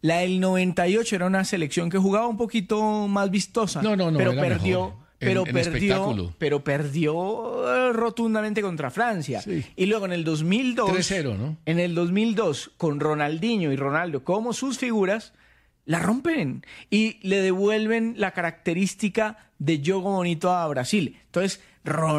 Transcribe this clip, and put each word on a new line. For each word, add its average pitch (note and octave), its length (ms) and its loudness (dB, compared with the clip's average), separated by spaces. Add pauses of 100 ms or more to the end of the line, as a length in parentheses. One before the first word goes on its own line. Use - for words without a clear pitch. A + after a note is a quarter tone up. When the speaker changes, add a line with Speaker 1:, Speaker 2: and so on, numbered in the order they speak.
Speaker 1:
la E3 160 4
del F#3 220 2
noventa F#3 460 2
y F#3+ 120 4
ocho A3+ 180 -2
era F3 100 0
una F#3+ 180 2
selección E3+ 440 -2
que F3 100 -2
jugaba G3 300 4
un A3+ 80 -4
poquito G#3+ 720 0
más G3+ 220 2
vistosa. G3 520 -2
Speaker 2:
No, G#3+ 140 2
no, F3+ 140 2
no, D#3 80 2
Speaker 1:
pero - 140 4
Speaker 2:
era C3+ 100 0
Speaker 1:
perdió, F3+ 380 2
Speaker 2:
mejor F#3 120 -6 (260)
en, - 100 0
Speaker 1:
pero F#3+ 180 2
Speaker 2:
en - 80 -4
Speaker 1:
perdió, E3+ 180 0
Speaker 2:
espectáculo. C3 680 0
Speaker 1:
pero C#3+ 240 0
perdió, E3+ 1120 -2 (140)
eh, A#3+ 60 2
rotundamente A3 680 0
contra D#3+ 300 -2
Francia. F3+ 500 -2
Speaker 2:
Sí. F3+ 240 -4 (100)
Speaker 1:
Y F#3 120 2
luego G#3 180 0
en F3+ 80 -4
el E3+ 100 -2
dos D#3 220 0
mil A#3+ 300 2
dos, G#3+ 180 2
Speaker 2:
Tres F#3 160 0
cero, D3+ 300 -2
¿no? D3 260 -4
Speaker 1:
en E3+ 160 0
el F3 140 0
dos F3 180 0
mil G#3+ 220 2
dos, F#3 420 -2
con D3 240 -2
Ronaldinho D3+ 720 0
y C3+ 40 0
Ronaldo C#3+ 460 -2
como A3 300 0
sus B3+ 260 -4
figuras, A3 540 0 (540)
la E3 120 0
rompen G#3 640 0 (280)
y A3 260 2 (100)
le G3 140 2
devuelven G#3+ 800 0
la G3 140 -2
característica F#3 1160 -2 (100)
de D3+ 220 0
yogo F#3 320 0
bonito F3+ 400 0
a E3+ 160 0
Brasil. C3+ 560 0
Entonces, F#3 360 -4 (580)